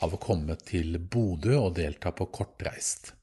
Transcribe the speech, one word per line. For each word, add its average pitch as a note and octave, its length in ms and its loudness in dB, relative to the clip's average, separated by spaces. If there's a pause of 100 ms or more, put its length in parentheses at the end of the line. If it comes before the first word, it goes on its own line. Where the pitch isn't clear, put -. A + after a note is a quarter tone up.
av E2 120 0
å - 60 -4
komme D#2+ 440 0
til E2 360 0
Bodø G2+ 600 2
og F#2 160 2
delta F2 360 -2
på - 200 -2
kortreist. - 800 -6 (120)